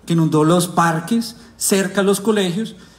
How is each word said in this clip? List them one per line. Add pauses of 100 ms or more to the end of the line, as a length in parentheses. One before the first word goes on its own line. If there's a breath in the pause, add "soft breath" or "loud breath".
que
inundó
los
parques, (220 loud breath)
cerca
a
los
colegios, (240 loud breath)